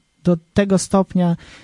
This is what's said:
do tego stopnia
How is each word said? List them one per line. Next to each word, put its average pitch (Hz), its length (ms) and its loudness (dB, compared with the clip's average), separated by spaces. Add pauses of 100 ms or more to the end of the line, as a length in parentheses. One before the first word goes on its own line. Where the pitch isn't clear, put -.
(240)
do 175 140 2 (160)
tego 202 240 0
stopnia 180 580 0 (280)